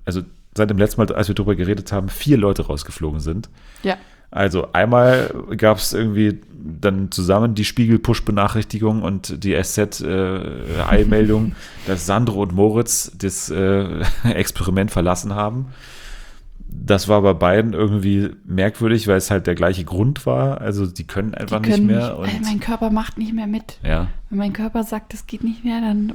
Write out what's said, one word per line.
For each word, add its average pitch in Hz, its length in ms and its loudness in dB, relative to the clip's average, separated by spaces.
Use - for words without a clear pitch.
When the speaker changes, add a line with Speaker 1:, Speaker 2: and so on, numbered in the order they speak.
Speaker 1:
also 90 180 -4
seit 107 160 2
dem 98 80 0
letzten 107 240 2
Mal, 98 120 0
als 98 140 0
wir 101 60 -2
darüber 101 200 0
geredet 90 380 -2
haben, 98 180 -2
vier 143 260 2
Leute 98 300 2
rausgeflogen 76 540 -6
sind. 82 280 -4
Speaker 2:
Ja. 190 140 -2
Speaker 1:
Also 92 420 0
einmal 123 640 4
gab's 107 360 4
irgendwie 107 480 2
dann 98 300 0
zusammen 98 440 2
die 104 100 0
Spiegel-Push-Benachrichtigung 107 1400 0
und 92 420 -6
die 95 100 2
S 92 200 -2
Z, 104 260 0
äh, 92 400 -2
Eilmeldung, 107 680 4
Speaker 2:
<laughs> - 160 -14
Speaker 1:
dass 90 200 -2
Sandro 101 360 0
und 90 100 -4
Moritz 107 640 2
das, - 340 -6
äh, 95 520 0
<laughs> - 100 -2
Experiment 95 680 0
verlassen 90 440 0
haben. 110 320 -4
Das 98 300 0
war 104 160 4
bei 98 120 6
beiden 95 380 2
irgendwie 98 580 2
merkwürdig, 104 600 0
weil 98 120 6
es - 120 -2
halt 95 160 0
der 87 80 2
gleiche 87 300 0
Grund 110 420 0
war. 131 340 0
Also 101 260 -2
die 87 200 -8
können 101 260 -4
einfach 107 300 -4
Speaker 2:
Die 110 80 0
können 208 160 4
Speaker 1:
nicht 208 100 4
mehr. 123 120 0
Speaker 2:
nicht, - 0 -
Speaker 1:
Und 190 100 -4
Speaker 2:
äh, - 20 -
mein 214 160 -2
Körper 226 320 -2
macht 220 260 -2
nicht 220 160 -6
mehr 220 140 -4
mit. 214 380 -8
Speaker 1:
Ja. 80 240 0
Speaker 2:
Wenn 196 100 -4
mein 202 140 -2
Körper 220 300 -4
sagt, 214 320 -8
es - 140 -14
geht 220 160 -10
nicht 233 200 -4
mehr, 233 160 -2
dann 214 340 -2